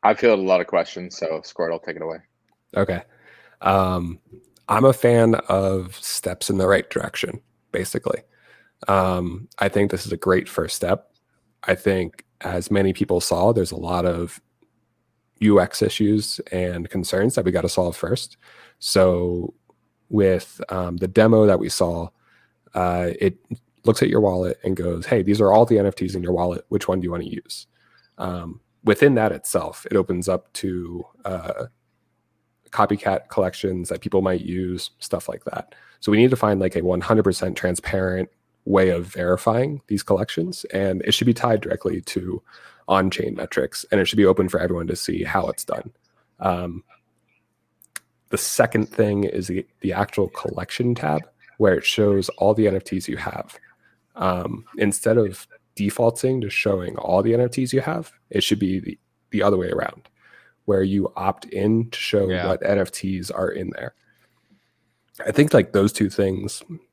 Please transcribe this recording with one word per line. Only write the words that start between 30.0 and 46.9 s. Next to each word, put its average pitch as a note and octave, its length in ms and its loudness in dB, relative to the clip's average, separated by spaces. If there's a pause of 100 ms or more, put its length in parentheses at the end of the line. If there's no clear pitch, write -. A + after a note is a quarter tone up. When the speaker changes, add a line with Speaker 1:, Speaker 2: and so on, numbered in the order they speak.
Speaker 2:
up F#2 260 -2
to, F2 520 -8 (180)
uh, - 420 -8 (1080)
copycat G2+ 580 0
collections F#2 600 -2
that F#2 120 -8
people F#2+ 200 0
might F#2 200 0
use, F2+ 580 -6
stuff - 300 -8
like - 160 -10
that. - 280 -10 (280)
So G#2 100 0
we G#2 60 6
need B2 140 8
to C3 40 2
find, G#2+ 240 2
like, F#2 160 0
a E2+ 80 0
one F2+ 180 0
hundred A2 220 2
percent F#2+ 340 0
transparent F#2 720 -2 (360)
way F#2+ 240 4
of F2 180 -2
verifying A2+ 800 0
these G#2 160 -2
collections, C3+ 640 -2
and F#2+ 380 -2
it - 100 0
should - 140 0
be A#2+ 60 4
tied A2+ 280 0
directly F2+ 400 -4
to F2+ 400 -8 (460)
on-chain F#2+ 480 0
metrics, - 560 -4
and G2+ 100 2
it F2+ 40 2
should - 120 0
be G#2 80 6
open F#2 240 4
for - 100 -2
everyone F2 280 -4
to F2+ 80 -4
see - 280 -4
how - 240 -2
it's - 180 -6
done. - 260 -8 (500)
Um, F2+ 420 -4 (1500)